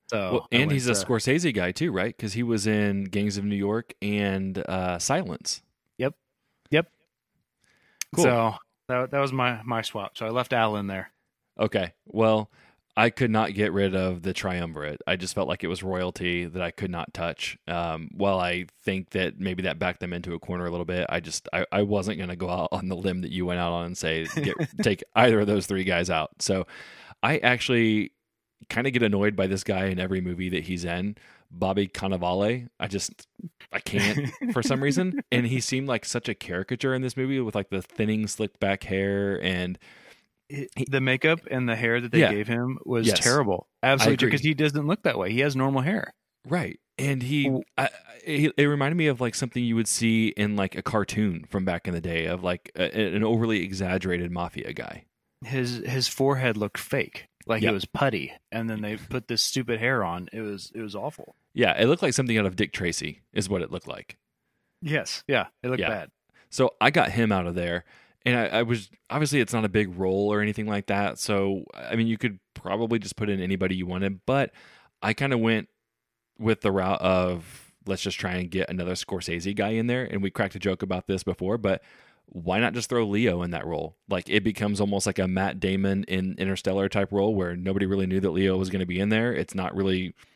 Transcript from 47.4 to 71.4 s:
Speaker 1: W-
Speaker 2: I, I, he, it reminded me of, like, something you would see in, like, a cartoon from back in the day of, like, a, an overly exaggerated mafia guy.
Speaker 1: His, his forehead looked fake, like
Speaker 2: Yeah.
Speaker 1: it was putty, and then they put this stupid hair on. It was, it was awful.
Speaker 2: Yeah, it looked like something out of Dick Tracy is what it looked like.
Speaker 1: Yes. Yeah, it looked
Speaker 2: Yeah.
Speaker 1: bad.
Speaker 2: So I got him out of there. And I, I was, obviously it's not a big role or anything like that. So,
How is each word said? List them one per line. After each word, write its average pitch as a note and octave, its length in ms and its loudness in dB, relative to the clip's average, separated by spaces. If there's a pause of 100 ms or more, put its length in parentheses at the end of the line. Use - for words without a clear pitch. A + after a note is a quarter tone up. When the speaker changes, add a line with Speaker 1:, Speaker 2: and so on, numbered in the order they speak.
Speaker 1:
W- C3 180 2 (160)
Speaker 2:
I, C3 60 2
I, C3 60 0 (360)
he, D3+ 300 2
it C#3+ 100 6
reminded D3 300 2
me D#3+ 100 4
of, B2+ 140 2
like, A#2+ 160 0
something B2 280 -2
you A2+ 120 2
would A2+ 120 2
see A2+ 420 4
in, G#2 260 0
like, G2 200 0
a F#2+ 60 -4
cartoon G2+ 640 0
from F#2+ 160 -2
back F2 240 -2
in F2 60 -2
the E2+ 60 -4
day E2 260 -2
of, F2+ 160 -4
like, F2+ 340 -4
a, F#2 380 0
an G#2 80 0
overly A2+ 400 2
exaggerated F#2 720 -2
mafia F2 400 -6
guy. - 320 -12 (400)
Speaker 1:
His, B2 320 -2 (100)
his B2 220 -2
forehead C3 480 2
looked G#2 220 -2
fake, - 500 -4 (180)
like A2 160 0
Speaker 2:
Yeah. G#2+ 80 4
Speaker 1:
it G#2+ 40 2
was F#2 100 -2
putty, G#2+ 480 -2 (180)
and A2+ 180 -4
then A2 140 -6
they G#2 140 -4
put G#2 320 -8
this A#2 160 0
stupid A#2+ 340 -2
hair A#2+ 240 2
on. F2 300 -4
It A2 80 -10
was, G#2 340 -10
it A2+ 80 -8
was G#2 140 -10
awful. - 400 -10 (180)
Speaker 2:
Yeah, G#2+ 260 4
it A2 60 8
looked D#3+ 160 4
like C#3+ 120 2
something A#2+ 220 2
out G#2 100 4
of F#2 100 -4
Dick G2+ 160 0
Tracy E2 480 -4 (120)
is F#2+ 160 -2
what F#2 140 0
it - 80 -6
looked - 180 -8
like. - 280 -14 (640)
Speaker 1:
Yes. D3 460 -4
Yeah, A#2+ 180 2 (160)
it B2 60 -4
looked B2+ 120 -2
Speaker 2:
Yeah. E2+ 100 0
Speaker 1:
bad. F#2+ 200 -6 (400)
Speaker 2:
So - 300 2
I B2 100 6
got D3 220 4
him A#2 200 2
out F2+ 140 2
of F2 80 -4
there. F2 300 -2 (420)
And B2 100 2
I, A2 220 0
I A#2 60 4
was, A2+ 260 -2 (180)
obviously C#3+ 320 0
it's A2+ 140 0
not A2 100 2
a G#2 40 0
big F#2+ 300 0
role F#2+ 340 2
or G#2 100 2
anything G#2 240 -2
like G2+ 220 -2
that. G2+ 300 0
So, G2 540 0